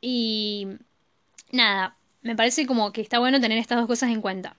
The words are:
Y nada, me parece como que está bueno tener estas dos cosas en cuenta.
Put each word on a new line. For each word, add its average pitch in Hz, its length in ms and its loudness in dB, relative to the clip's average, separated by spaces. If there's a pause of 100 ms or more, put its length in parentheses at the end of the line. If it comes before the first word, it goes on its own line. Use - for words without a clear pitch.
Y 214 640 -2 (840)
nada, 202 440 2 (240)
me 233 160 -6
parece 240 300 2
como 226 260 0
que 226 80 -6
está 240 180 0
bueno 262 220 4
tener 220 160 2
estas 233 220 0
dos 233 80 0
cosas 240 240 0
en 220 100 0
cuenta. 190 380 -6